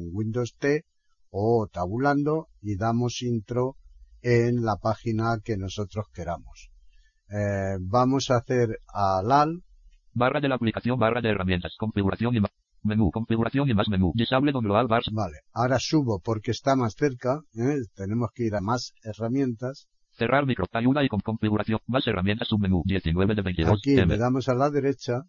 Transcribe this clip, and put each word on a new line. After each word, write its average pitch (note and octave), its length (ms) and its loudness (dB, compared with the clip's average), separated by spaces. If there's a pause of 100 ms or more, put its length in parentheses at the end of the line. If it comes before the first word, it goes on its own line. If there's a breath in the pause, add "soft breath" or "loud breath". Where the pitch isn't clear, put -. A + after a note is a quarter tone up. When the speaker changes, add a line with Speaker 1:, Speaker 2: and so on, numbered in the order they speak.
(140)
Speaker 1:
Windows A2 460 -4
T C#3+ 280 0 (440)
o A2 420 2
tabulando C#3+ 760 -2 (120)
y G#2 160 -6
damos A#2 460 -2
intro B2 540 -2 (460)
en A#2+ 420 2
la G#2+ 120 0
página A2+ 640 -2
que A2 140 -4
nosotros G2 560 -8
queramos. - 540 -10 (640)
Eh, G2 480 -2
vamos B2 520 2
a B2 60 4
hacer A#2+ 500 0
al G2 420 0
al. D3+ 320 2 (500)
Speaker 2:
Barra C3 280 0
de C#3+ 80 0
la C3 80 0
aplicación, A#2 420 -2
barra A#2 220 2
de A#2 80 0
herramientas, F#2 500 -2
configuración G#2+ 560 0
y A2+ 60 2
más G2+ 100 0 (320)
menú, G#2+ 300 2
configuración A#2 580 0
y - 40 2
más G2+ 140 2
menú, F#2 280 4
disable C3 340 2
download A#2 380 2
bars. A#2 240 2
Speaker 1:
Vale, F#2+ 240 -4 (160)
ahora A#2+ 260 0
subo B2 400 0
porque A2+ 320 -4
está C3+ 240 0
más B2 240 0
cerca, C3+ 400 -2 (160)
¿eh? C3 280 -2 (120)
Tenemos G#2+ 400 -4
que A#2 120 -2
ir G#2 100 -2
a G2+ 40 -2
más A#2+ 340 -4 (100)
herramientas. B2 840 -6 (240)
Speaker 2:
Cerrar B2+ 340 0
micro, A#2 280 -2
ayuda C3 320 2
y C3 40 2
con G#2 120 -2
configuración, G#2+ 640 -2
más B2 220 0
herramientas, G#2 400 0
submenú, F#2+ 360 2
diecinueve F#2+ 520 2
de G#2 60 0
veintidós, F2 360 2
Speaker 1:
Aquí C3+ 180 2
Speaker 2:
M. G#2 100 6
Speaker 1:
le D#2+ 120 2
damos B2+ 300 0
a B2+ 60 2
la C3+ 140 2
derecha. C3+ 600 -2